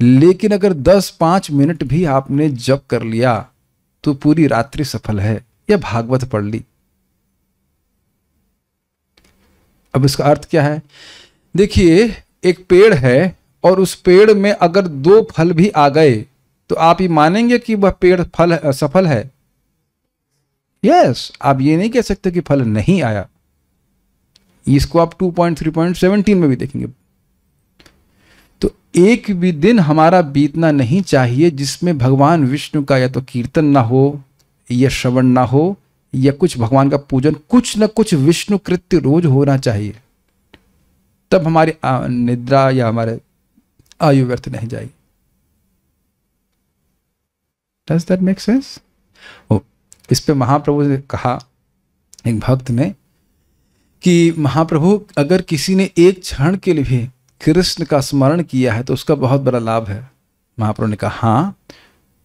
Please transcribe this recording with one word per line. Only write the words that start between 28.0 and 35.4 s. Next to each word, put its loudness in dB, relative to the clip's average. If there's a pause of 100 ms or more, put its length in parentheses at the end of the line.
तो -2 (200)
एक 4
भी 0
दिन 2
हमारा 4
बीतना 0
नहीं 0
चाहिए 0
जिसमें -4
भगवान 2
विष्णु -4
का 0
या 0
तो -8
कीर्तन -4
ना 4
हो, 0 (500)
या 0
श्रवण -2
ना 2